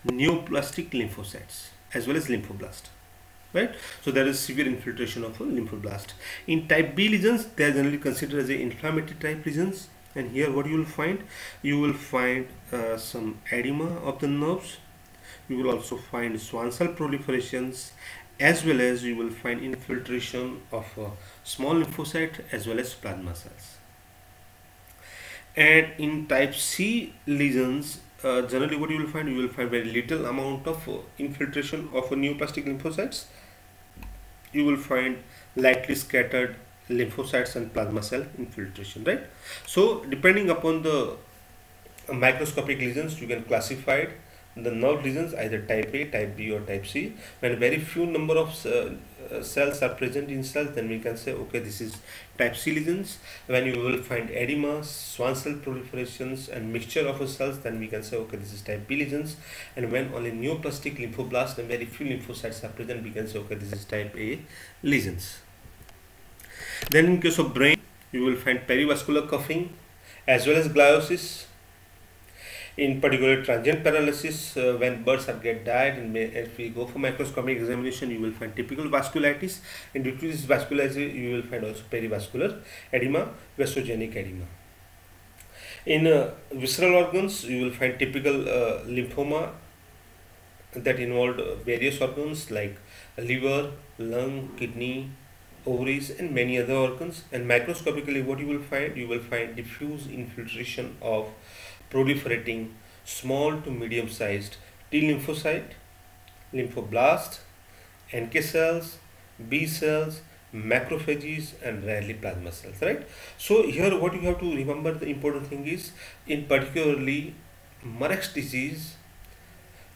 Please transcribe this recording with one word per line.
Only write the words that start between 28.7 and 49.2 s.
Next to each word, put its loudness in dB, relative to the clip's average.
what -2
you 0
will -2
find, -4
you -2
will 0
find -2
very 0
little -2
amount -2
of, -4
uh, -4
infiltration -4
of, 0
uh, 0
neoplastic -2
lymphocytes. -4
You 2
will 4
find 0
lightly 6
scattered 2
lymphocytes 0
and -6
plasma 0
cell -4
infiltration, -10
right? 2
So 4
depending 6
upon 2
the 2
microscopic 2
lesions, -2
you -8
can -2
classify 2
the -2
nerve 4
lesions -2
either -2
type 0
A, -2
type -2
B, -4
or -2
type -6
C. -4
When 0
very 4
few -2
number 2
of, 2
uh, 2